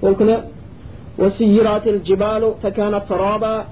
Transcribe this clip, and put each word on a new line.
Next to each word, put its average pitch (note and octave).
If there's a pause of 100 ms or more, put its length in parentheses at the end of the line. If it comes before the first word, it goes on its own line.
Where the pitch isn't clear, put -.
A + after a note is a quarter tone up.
Ол G3
күні A3 (760)
«Уасиратил G#3
джибалу G#3+
факанат G#3
сараба». G#3+